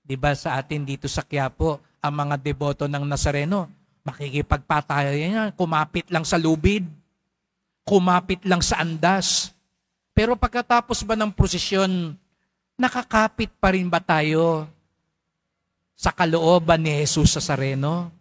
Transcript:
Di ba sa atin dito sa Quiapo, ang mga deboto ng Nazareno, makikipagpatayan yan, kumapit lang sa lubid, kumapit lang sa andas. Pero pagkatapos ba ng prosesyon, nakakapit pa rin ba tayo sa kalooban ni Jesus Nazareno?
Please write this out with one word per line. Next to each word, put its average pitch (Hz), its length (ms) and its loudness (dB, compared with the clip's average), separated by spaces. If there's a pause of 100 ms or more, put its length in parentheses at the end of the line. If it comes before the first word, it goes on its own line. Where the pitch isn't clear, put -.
Di 135 160 -8
ba 143 160 0
sa 139 240 -4
atin 147 240 -6
dito 139 240 -8
sa 143 160 -4
Quiapo, 143 560 -4 (240)
ang 147 140 -2
mga 143 260 -2
deboto 143 480 -4
ng 143 160 -4
Nazareno, 143 640 -2 (380)
makikipagpatayan 147 1300 -2
yan, 220 180 -2
kumapit 165 540 -2
lang 165 160 -2
sa 170 160 0
lubid, 165 480 2 (960)
kumapit 185 640 2
lang 175 160 2
sa - 180 -2
andas. 165 720 0 (600)
Pero 226 240 2
pagkatapos 240 640 0
ba 214 160 -2
ng 214 100 0
prosesyon, 185 840 0 (640)
nakakapit 226 800 0
pa 190 160 4
rin 180 160 0
ba 170 80 2
tayo 156 680 2 (1300)
sa - 160 -2
kalooban 165 680 4
ni 151 220 0
Jesus 147 320 2
Nazareno? 143 760 -2 (120)